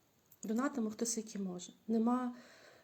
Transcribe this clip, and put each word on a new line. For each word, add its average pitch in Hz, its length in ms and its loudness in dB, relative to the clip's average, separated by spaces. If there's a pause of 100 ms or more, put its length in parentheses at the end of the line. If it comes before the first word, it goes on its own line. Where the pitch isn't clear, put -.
(420)
Донатимо 226 480 0
хто 226 160 -2
скільки - 320 -4
може. 180 340 -6 (160)
Нема 240 460 4 (500)